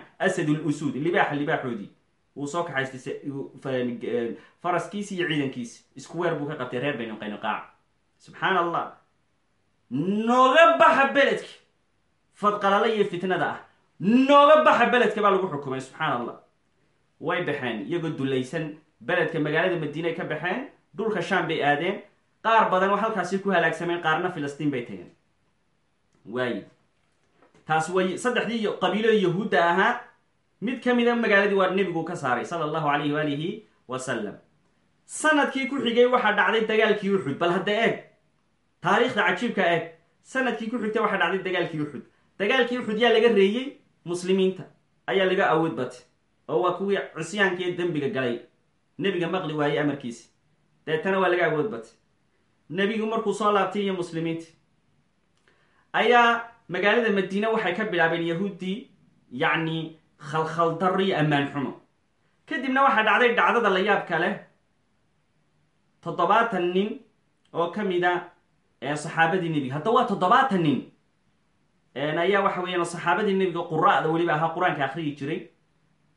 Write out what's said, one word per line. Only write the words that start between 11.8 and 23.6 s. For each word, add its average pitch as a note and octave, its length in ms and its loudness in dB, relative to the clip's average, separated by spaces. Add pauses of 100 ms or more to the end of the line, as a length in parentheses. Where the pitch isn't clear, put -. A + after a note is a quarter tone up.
fadqalala G3+ 540 0
iyo G#3+ 180 2
fitnada E3+ 480 -2
ah. - 60 -12 (400)
Nooga C#4+ 680 8
baxa A#3+ 260 6
beledka," A3 300 2
baa G3+ 100 4
lagu F#3 160 2
xukumay, C3+ 340 -6
subxaan D#3 300 -4 (100)
Allah. C3+ 160 -10 (840)
Way F3 240 -4
baxeen, A#2+ 440 -6
iyagoo E3 300 -4
dulaysan. C3+ 600 -4 (240)
Beledka D#3+ 380 -2
magaalada E3 400 0
Madiine D#3 280 -6
ay D#3+ 80 -4
ka - 80 -8
baxeen, F3 440 -6 (280)
dhulka G#3 260 -2
Shaam E3+ 260 0
bay D#3 140 -2
aadeen. D3 400 0 (420)
Qaar A3 280 4
badan F#3 200 2
oo G3+ 60 2
halkaasi G3 460 -2
ku G3+ 80 -2
halaagsameen, E3+ 500 0